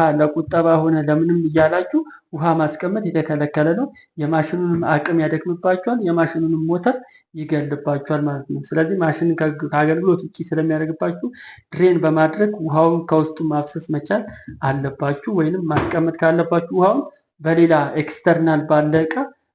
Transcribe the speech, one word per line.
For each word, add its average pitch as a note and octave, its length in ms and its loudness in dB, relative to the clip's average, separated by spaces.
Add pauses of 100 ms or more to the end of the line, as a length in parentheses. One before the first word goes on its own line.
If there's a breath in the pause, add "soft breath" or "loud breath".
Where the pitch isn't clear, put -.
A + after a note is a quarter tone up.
(120)
ለቁጠባ D3+ 540 0 (100)
ሆነ D#3+ 240 2
ለምንም E3 400 2
እያላችሁ E3 600 2 (300 loud breath)
ውሃ D#3 240 -4
ማስቀመጥ F3 500 -2
የተከለከለ D3+ 680 0
ነው። B3+ 120 -2 (320 soft breath)
የማሽኑንም E3+ 680 -2
አቅም D#3+ 360 0
ያደክምባችኋል፣ F3+ 800 -2
የማሽኑንም E3 640 0
ሞተር F3 320 0 (400 loud breath)
ይገልባችኋል D3 840 -4
ማለት C#3 240 -4
ነው። C#3+ 160 -6
ስለዚህ D#3+ 360 -2
ማሽንን D#3+ 380 0
ከ-፣ D#3+ 140 0 (100)
ከአገልግሎት D#3+ 640 0
ውጭ - 140 -14 (100)
ስለሚያደርግባችሁ D#3+ 840 -4 (400 loud breath)
ድሬን F3 320 2
በማድረግ D#3+ 500 2 (100)
ውሃውን D#3+ 460 2
ከውስጡ D#3 400 0
ማፍሰስ D3 440 -4
መቻል G3 320 -2 (400 loud breath)
አለባችሁ። C#3+ 720 -4
ወይንም F3 320 0
ማስቀመጥ E3 500 0
ካለባችሁ E3+ 580 0
ውሃውን G3+ 280 2 (380 loud breath)
በሌላ E3 340 4 (200)
ኤክስተርናል D#3+ 680 2
ባለ D3+ 360 2
እቃ D#3+ 140 -2 (400)